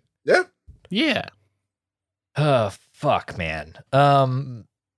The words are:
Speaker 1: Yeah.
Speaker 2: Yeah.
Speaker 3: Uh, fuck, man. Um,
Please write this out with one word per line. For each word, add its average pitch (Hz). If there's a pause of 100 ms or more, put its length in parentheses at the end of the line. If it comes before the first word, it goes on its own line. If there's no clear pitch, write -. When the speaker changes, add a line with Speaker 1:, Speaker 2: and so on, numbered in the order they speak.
(260)
Speaker 1:
Yeah. 277 (460)
Speaker 2:
Yeah. 247 (1080)
Speaker 3:
Uh, 131 (220)
fuck, -
man. 78 (180)
Um, 135 (320)